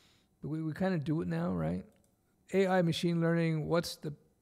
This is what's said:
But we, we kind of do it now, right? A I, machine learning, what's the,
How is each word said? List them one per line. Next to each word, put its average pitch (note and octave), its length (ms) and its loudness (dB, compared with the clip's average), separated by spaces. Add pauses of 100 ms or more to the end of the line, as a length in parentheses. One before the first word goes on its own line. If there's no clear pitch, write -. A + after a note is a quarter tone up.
(420)
But C#3 80 -8
we, D#3+ 120 -4
we D#3 120 -2
kind F#3+ 200 0
of D3+ 120 -2
do D#3+ 160 0
it F3+ 80 -4
now, E3+ 220 -2
right? F3 340 -2 (680)
A F#3+ 140 4
I, F#3 140 4
machine E3+ 400 2
learning, E3 460 2
what's E3 280 -2
the, D3 180 -10 (280)